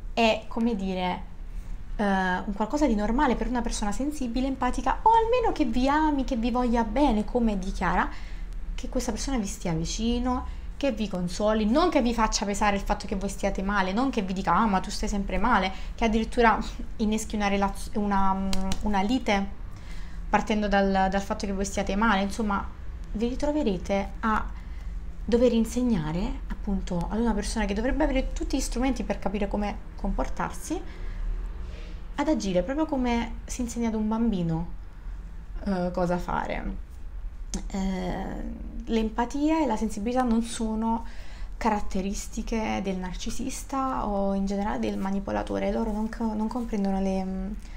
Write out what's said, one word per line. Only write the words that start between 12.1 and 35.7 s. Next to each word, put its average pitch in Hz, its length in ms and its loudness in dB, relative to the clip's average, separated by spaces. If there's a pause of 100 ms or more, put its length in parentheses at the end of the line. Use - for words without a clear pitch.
faccia 220 320 2
pesare 202 300 2
il 196 60 -2
fatto - 260 -2
che 214 80 -2
voi 196 140 -2
stiate 196 320 -2
male, 190 320 0
non 208 160 2
che 214 120 0
vi 190 120 -2
dica, 185 200 0
"Ah, 208 120 4
ma 190 140 4
tu 196 100 -2
stai 214 180 0
sempre 196 300 0
male", 190 340 4 (240)
che 233 100 2
addirittura 220 540 4 (380)
inneschi 214 380 0
una 208 120 2
relaz-, 196 480 0
una, 196 540 4 (320)
una 208 200 4
lite 202 640 0 (640)
partendo 208 380 2
dal, 196 420 4
dal 196 120 2
fatto 214 240 -4
che 196 80 -2
voi 196 120 0
stiate 196 300 -2
male. 208 260 4
Insomma, 202 460 0 (460)
vi 220 140 0
ritroverete 214 840 0 (100)
a 220 240 2 (760)
dover 233 300 6
insegnare 226 920 0
appunto 180 600 -2
ad 208 100 0
una 233 140 2
persona 208 320 0
che 202 80 0
dovrebbe 262 300 2
avere 262 300 2
tutti - 240 0
gli 262 40 0
strumenti 254 420 0
per 196 160 -2
capire 202 280 0
come 208 480 -4
comportarsi, 202 840 -2 (1400)
ad 294 100 -2
agire 202 360 2
proprio 294 220 0
come 247 500 0 (100)
si - 160 -6
insegna 233 260 -2
ad 220 80 0
un 214 120 0
bambino, 180 600 0 (960)
eh, 180 280 0